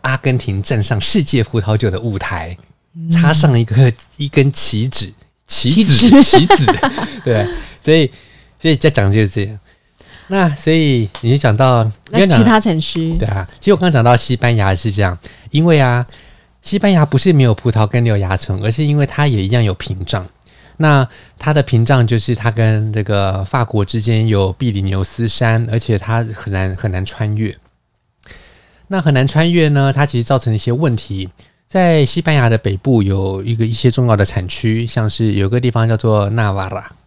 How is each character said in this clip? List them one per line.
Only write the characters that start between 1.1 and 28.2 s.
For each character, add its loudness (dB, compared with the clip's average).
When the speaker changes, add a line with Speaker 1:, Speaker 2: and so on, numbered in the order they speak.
Speaker 1:
界 0
葡 -2
萄 0
酒 -2
的 -4
舞 -6
台， -8
Speaker 2:
嗯。 -10
Speaker 1:
插 2
上 2
一 2
个， 2
一 -6
根 2
旗 -2
帜， -6
旗 0
子， 2
Speaker 2:
旗 6
帜。 10
Speaker 1:
旗 6
子。 2
<laughs> -8
对， 0
所 2
以， 2
所 -2
以 2
在 2
讲 0
就 2
是 2
这 -4
样。 -12
那 0
所 -2
以 2
你 0
就 4
讲 2
到， 2
Speaker 2:
那 4
其 4
他 4
产 0
区？ -4
Speaker 1:
对 -2
啊， -6
其 -6
实 6
我 6
刚 -4
刚 2
讲 4
到 6
西 -2
班 0
牙 2
是 -4
这 -4
样， 0
因 2
为 4
啊， 2
西 -4
班 2
牙 4
不 -2
是 2
没 4
有 4
葡 -2
萄 2
跟 -2
牛 2
蚜 -2
虫， -6
而 -2
是 -2
因 0
为 2
它 -2
也 0
一 -2
样 2
有 0
屏 -10
障。 -6
那 2
它 -2
的 2
屏 0
障 2
就 0
是 -2
它 -2
跟 0
这 -2
个 -2
法 -2
国 -2
之 -4
间 0
有 0
比 -4
利 -4
牛 -2
斯 -6
山， 0
而 -2
且 -2
它 -4
很 -10
难， -2
很 -6
难 -4
穿 -6
越。 -4